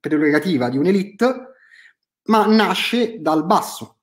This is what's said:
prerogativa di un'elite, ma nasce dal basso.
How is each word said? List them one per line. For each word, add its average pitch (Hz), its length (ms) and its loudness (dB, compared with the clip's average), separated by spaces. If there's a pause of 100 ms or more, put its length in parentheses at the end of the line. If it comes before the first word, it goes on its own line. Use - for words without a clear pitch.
prerogativa 151 680 0
di 131 80 -4
un'elite, 196 680 0 (760)
ma 214 220 2
nasce 214 760 0
dal 156 240 0
basso. - 580 -4